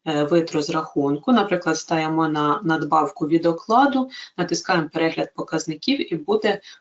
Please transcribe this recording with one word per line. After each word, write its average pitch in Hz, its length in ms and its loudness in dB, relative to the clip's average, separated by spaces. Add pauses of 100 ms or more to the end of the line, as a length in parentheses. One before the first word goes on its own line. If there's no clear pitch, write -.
е, 151 180 0
вид 165 280 2
розрахунку. 151 800 -2
Наприклад, 180 460 2
стаємо 160 500 0
на 147 360 0
надбавку 156 640 0
від 165 180 2
окладу, 254 640 2 (280)
натискаємо 170 560 -2
перегляд 160 420 -2
показників - 760 -4
і - 20 -2
буде 202 460 0 (200)